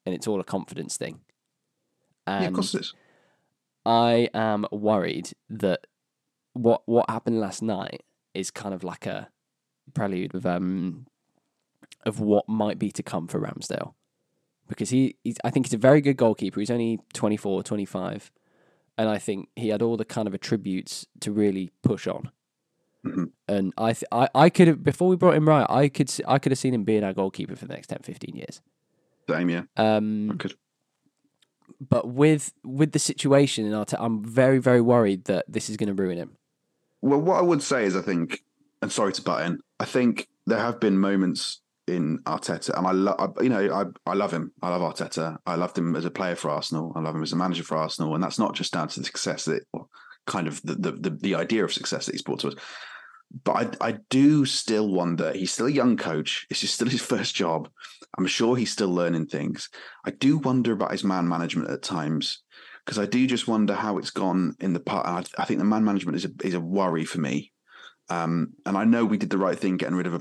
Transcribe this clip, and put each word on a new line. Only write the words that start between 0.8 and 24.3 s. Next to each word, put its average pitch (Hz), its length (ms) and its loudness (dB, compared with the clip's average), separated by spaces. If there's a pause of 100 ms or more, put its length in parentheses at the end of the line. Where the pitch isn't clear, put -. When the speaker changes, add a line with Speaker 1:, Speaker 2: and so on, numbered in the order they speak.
Speaker 1:
thing. - 240 -10 (1080)
Speaker 2:
Yeah, 190 100 -2
of 190 80 0
Speaker 1:
And 180 100 -2
Speaker 2:
course 190 200 -2
it - 60 -4
is. - 120 -12 (880)
Speaker 1:
I 117 520 4
am 107 360 -2
worried 101 600 0 (180)
that 98 380 -2 (680)
what, 117 320 2
what 117 240 4
happened 113 300 -2
last 104 240 -6
night 98 400 -6 (320)
is 95 160 -6
kind 98 240 -8
of 87 80 -12
like 87 240 -8
a 101 220 -8 (680)
prelude 92 400 -2
of, 90 100 -4
um, 92 600 -2 (960)
of 107 140 -4
what 104 280 4
might 107 320 -2
be 104 120 -2
to - 120 -8
come 85 240 -6
for - 120 -4
Ramsdale, - 540 -8 (760)
because - 240 -6
he, 131 320 2
he's, 117 200 -4
I 120 60 0
think 127 160 2
he's - 80 -6
a 120 40 2
very 131 220 8
good 139 180 2
goalkeeper. 110 420 2
He's 107 120 -2
only 113 280 0 (140)
twenty-four, 101 500 0
twenty-five, 98 680 -6 (640)
and 110 120 0
I 107 80 0
think 98 380 -6
he 113 140 -2
had 107 120 0
all 117 160 0
the 110 80 -4
kind 110 220 -4
of 95 60 -6
attributes 98 720 -4 (160)
to 107 100 -4
really 101 400 0 (120)
push - 240 0
on. - 240 -6 (720)
Speaker 2:
Mm-hmm. 90 180 -2 (240)
Speaker 1:
And 98 300 0
I, 113 160 2
th-, - 180 -8
I, 123 240 2